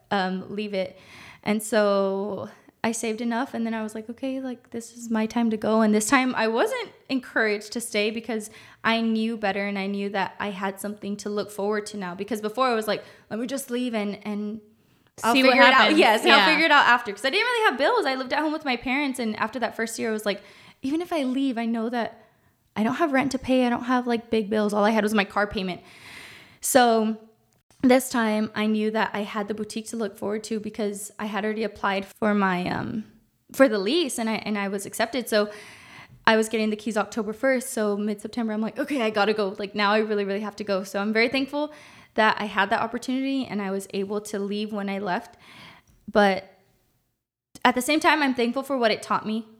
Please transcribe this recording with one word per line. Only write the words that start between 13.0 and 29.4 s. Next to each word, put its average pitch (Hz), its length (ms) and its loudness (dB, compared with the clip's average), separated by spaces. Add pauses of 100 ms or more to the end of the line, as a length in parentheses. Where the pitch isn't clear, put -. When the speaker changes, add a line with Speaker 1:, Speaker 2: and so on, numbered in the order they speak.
Speaker 1:
"Let 214 80 -6
me 247 80 -4
just 269 240 -8
leave 247 240 -2
and, 208 320 -4
and 208 340 -6 (640)
I'll 226 100 2
Speaker 2:
See 262 120 6
what 269 80 8
Speaker 1:
figure 247 100 6
it 240 60 10
out." 262 60 8
Speaker 2:
happens. 214 260 6
Speaker 1:
Yes, 226 240 6
and 330 80 6
I'll - 60 10
Speaker 2:
Yeah. 196 80 6
Speaker 1:
figure 311 180 4
it 311 80 4
out 285 140 8
after. 240 260 4
'Cause - 120 -10
I 269 60 2
didn't 415 160 2
really 453 240 2
have 247 80 -4
bills. 381 260 2
I 269 120 0
lived 262 160 -6
at 285 80 0
home 302 120 0
with 302 120 -6
my 262 120 0
parents, 262 440 -2
and 220 160 -2
after 226 240 -4
that 226 160 -4
first 220 240 -4
year, 240 80 -2
I 220 40 -2
was 214 140 -4
like, 196 160 -2 (400)
"Even 294 180 -2
if 349 120 -6
I 311 100 0
leave, 254 360 0
I 233 80 -2
know 226 220 -2
that 233 360 -6 (500)
I 214 80 0
don't 247 140 2
have 302 160 2
rent 262 180 2
to 262 80 -2
pay. 254 260 2
I 240 60 2
don't 240 140 -2
have, 247 240 0
like, 233 200 -2
big 220 220 0
bills." 208 240 2
All 208 100 4
I 214 60 6
had 220 140 2
was 214 100 0
my 202 100 4
car 202 220 0
payment. 190 360 -6 (800)
So 226 560 4 (680)
this 254 260 6
time 214 460 0
I 214 120 0
knew 214 260 0
that 220 200 0
I 202 100 -4
had 208 260 -6